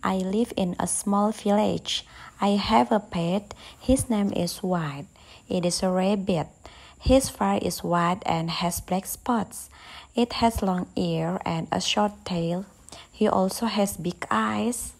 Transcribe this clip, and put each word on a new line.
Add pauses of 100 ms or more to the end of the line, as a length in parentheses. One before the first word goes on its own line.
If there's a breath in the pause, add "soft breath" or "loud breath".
I
live
in
a
small
village. (340 loud breath)
I
have
a
pet. (280 loud breath)
His
name
is
White. (380 loud breath)
It
is
a
rabbit. (540 loud breath)
His
fur
is
white
and
has
black
spots. (440 loud breath)
It
has
long
ear
and
a
short (120)
tail. (460 loud breath)
He
also
has
big
eyes.